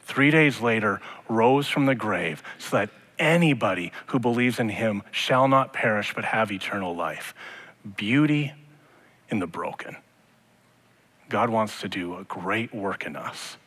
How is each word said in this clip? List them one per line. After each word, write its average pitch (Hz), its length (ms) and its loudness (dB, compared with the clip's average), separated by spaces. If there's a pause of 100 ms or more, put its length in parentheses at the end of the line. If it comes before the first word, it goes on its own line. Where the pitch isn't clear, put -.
Three 139 320 2
days 151 280 4
later, 110 400 0 (280)
rose 127 400 4
from 143 180 2
the 135 80 4
grave 90 480 -4 (160)
so - 200 -2
that 104 120 0 (260)
anybody 120 760 2 (140)
who 135 120 0
believes 123 400 2
in 113 120 0
him 101 420 -2
shall 131 340 2
not 135 260 4
perish 107 400 -2
but 110 120 -6
have 110 260 0
eternal 95 460 -6
life. 80 360 -6 (640)
Beauty 147 560 2 (760)
in 110 100 -2
the 90 80 -2
broken. - 500 -10 (1300)
God 113 200 0
wants 110 320 0
to 101 80 -6
do 90 300 -6
a 95 60 -14
great 101 500 -4
work 98 320 -6
in 76 100 -10
us. - 400 -12 (100)